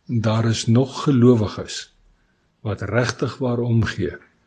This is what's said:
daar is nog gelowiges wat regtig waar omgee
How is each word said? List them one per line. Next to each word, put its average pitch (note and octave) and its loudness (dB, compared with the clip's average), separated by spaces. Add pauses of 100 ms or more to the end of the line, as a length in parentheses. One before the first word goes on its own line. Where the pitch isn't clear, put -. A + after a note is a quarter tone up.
daar A2+ 0
is A2+ -2
nog B2 2
gelowiges A#2+ 2 (760)
wat G2+ -6
regtig A#2 -4
waar A#2+ -2
omgee A2+ -2 (320)